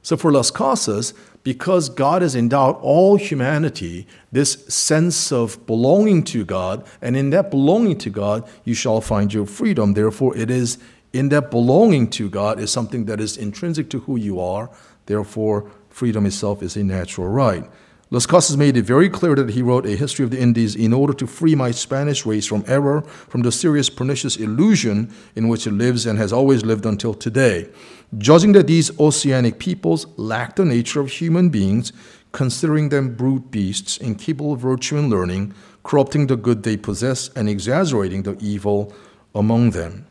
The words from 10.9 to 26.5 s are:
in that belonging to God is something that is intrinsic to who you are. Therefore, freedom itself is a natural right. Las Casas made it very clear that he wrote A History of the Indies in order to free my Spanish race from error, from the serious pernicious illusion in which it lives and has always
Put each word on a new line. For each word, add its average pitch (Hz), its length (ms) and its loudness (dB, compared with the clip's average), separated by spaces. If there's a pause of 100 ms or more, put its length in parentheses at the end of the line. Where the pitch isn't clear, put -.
in 135 180 0
that 147 200 0
belonging 131 600 4
to 104 180 -6
God 104 320 -2
is 107 100 -6
something 117 360 -4
that 104 140 -6
is 107 160 -6
intrinsic 151 540 -6
to 131 100 -6
who 131 160 -6
you 101 220 -4
are. 95 320 -6 (360)
Therefore, 104 640 -2 (180)
freedom 110 380 -2
itself 101 360 -4
is - 140 -8
a 104 80 -2
natural 92 440 -4
right. 107 360 0 (480)
Las 123 140 0
Casas 160 300 4
made 143 200 4
it 117 60 4
very 135 260 4
clear 165 280 0
that 139 140 0
he 123 120 -2
wrote 123 240 2
A 107 40 -2
History 131 340 -2
of 117 80 -2
the 131 80 -6
Indies 117 340 2
in 110 180 0
order 139 200 2
to 135 160 -6
free 160 260 2
my 131 160 0
Spanish 139 560 -4
race 107 180 -2
from 104 220 -4
error, 143 360 0
from - 400 -6
the 120 100 2
serious 147 360 0
pernicious 131 480 -4
illusion 110 760 0 (240)
in 113 100 0
which 113 180 0
it 110 80 -4
lives 117 340 0
and 107 120 -2
has 104 140 0
always 135 320 4